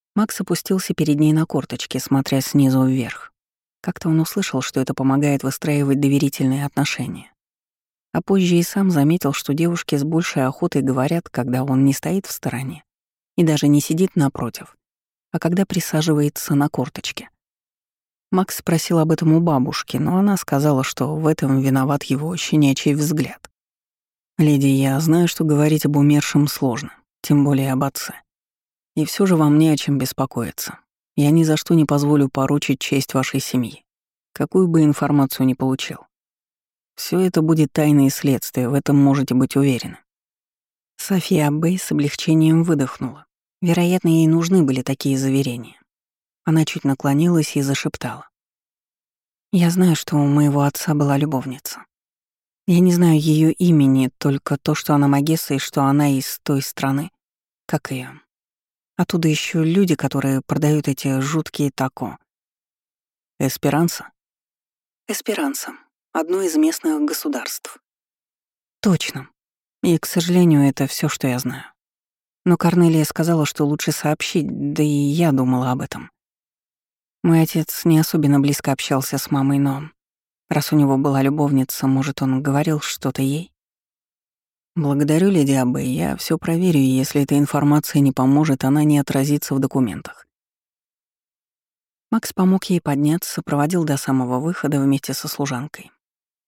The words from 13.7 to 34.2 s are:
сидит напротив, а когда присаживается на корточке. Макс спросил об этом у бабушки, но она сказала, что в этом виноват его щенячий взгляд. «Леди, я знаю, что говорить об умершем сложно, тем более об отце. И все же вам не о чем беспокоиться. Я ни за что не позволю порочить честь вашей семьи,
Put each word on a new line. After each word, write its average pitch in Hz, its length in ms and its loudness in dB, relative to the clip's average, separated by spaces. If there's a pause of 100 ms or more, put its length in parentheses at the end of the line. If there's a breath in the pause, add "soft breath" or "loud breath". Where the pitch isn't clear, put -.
сидит 170 360 -2
напротив, 131 600 -4 (540)
а 165 80 -4
когда 180 260 0
присаживается 151 920 -2
на 143 140 2
корточке. - 600 -8 (1040)
Макс 190 240 -2
спросил 170 420 -2
об 160 140 2
этом 156 220 4
у 165 60 4
бабушки, 147 580 -2
но 151 180 0
она 196 220 2
сказала, 139 440 0
что 147 340 -4
в 156 100 -2
этом 135 340 2
виноват 135 440 0
его 151 300 -4
щенячий 147 600 2
взгляд. 147 560 -4 (880)
«Леди, 147 300 4
я 135 320 2
знаю, 165 280 4
что - 160 -4
говорить 151 400 2
об 151 120 0
умершем 147 520 4
сложно, - 460 -6 (260)
тем 143 240 2
более 135 280 2
об 131 120 -2
отце. - 300 -8 (840)
И 156 80 0
все 196 220 -2
же 180 100 4
вам 151 220 4
не 160 100 4
о 151 80 2
чем 139 220 -2
беспокоиться. - 800 -8 (360)
Я 147 160 2
ни 165 140 4
за 156 140 2
что - 160 0
не 160 100 6
позволю 143 460 2
порочить 139 500 -2
честь - 320 -4
вашей 131 280 -2
семьи, - 440 -6 (480)